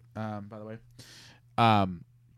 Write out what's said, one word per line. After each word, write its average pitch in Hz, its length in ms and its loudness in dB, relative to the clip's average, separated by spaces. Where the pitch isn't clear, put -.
um, 107 340 -10
by 107 100 -18
the 107 40 -16
way. 110 140 -14
Um, 101 480 4